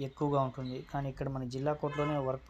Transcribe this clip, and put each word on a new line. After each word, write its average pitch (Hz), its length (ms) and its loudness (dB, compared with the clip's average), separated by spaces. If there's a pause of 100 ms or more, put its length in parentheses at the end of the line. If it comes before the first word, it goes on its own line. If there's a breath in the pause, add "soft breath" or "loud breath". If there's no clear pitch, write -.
ఎక్కువగా 143 400 2
ఉంటుంది, 127 300 -6 (140)
కానీ 139 220 -2
ఇక్కడ 135 140 -4 (100)
మన 131 60 -2 (120)
జిల్లా 143 260 2
కోర్టులోనే 147 380 2 (100)
వర్క్ 135 200 -2